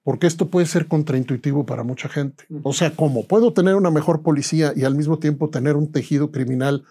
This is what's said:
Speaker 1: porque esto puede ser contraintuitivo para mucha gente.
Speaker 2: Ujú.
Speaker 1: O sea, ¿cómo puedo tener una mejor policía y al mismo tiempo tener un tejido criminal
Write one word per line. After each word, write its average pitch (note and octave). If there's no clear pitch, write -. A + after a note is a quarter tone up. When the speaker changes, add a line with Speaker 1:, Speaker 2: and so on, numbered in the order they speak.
Speaker 1:
porque C#3+
esto E3
puede F3
ser E3
contraintuitivo C#3
para A#2+
mucha B2+
gente. C#3
Speaker 2:
Ujú. D3+
Speaker 1:
O C#3+
sea, D#3+
¿cómo C3+
puedo A3+
tener F#3+
una F#3
mejor D#3
policía D#3
y C3
al C#3
mismo D3+
tiempo D3+
tener D3
un D3+
tejido C#3+
criminal C3